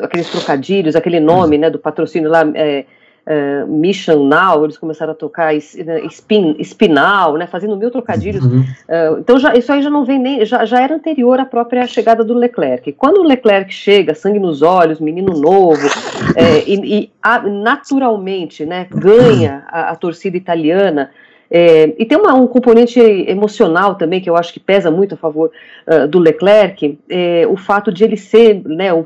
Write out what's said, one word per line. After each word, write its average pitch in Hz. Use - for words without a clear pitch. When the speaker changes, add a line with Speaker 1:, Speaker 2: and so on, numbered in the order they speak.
Speaker 1:
aqueles 170
trocadilhos, 160
aquele 165
nome, 160
né, 160
do 151
patrocínio 156
lá, 165
é, 143
é, 143
Mission 156
Now, 156
eles 151
começaram 156
a -
tocar 156
es-, 151
né, 160
spin, 170
spinal, 165
né, 175
fazendo 196
mil 220
trocadilhos. 196
Speaker 2:
Uhum. 127
Speaker 1:
É, 160
então 247
já, 277
isso 240
aí 285
já 285
não 294
vem 269
nem, 254
já, 226
já 247
era 269
anterior 262
à 269
própria 247
chegada 226
do 226
Leclerc. 156
Quando 339
o 370
Leclerc 214
chega, 196
sangue 202
nos 160
olhos, 165
menino 170
novo, 160
é, 151
e, 196
e -
a, 233
naturalmente, 202
né, 180
ganha 185
a, 165
a 165
torcida 170
italiana, 170
é, 160
e 226
tem 285
uma, 381
um 254
componente 240
emocional 196
também, 185
que 185
eu 170
acho 170
que -
pesa 190
muito 190
a -
favor, 160
ah, 151
do 151
Leclerc, 175
é, 175
o 196
fato 202
de 180
ele 226
ser, 220
né, 170
um, 165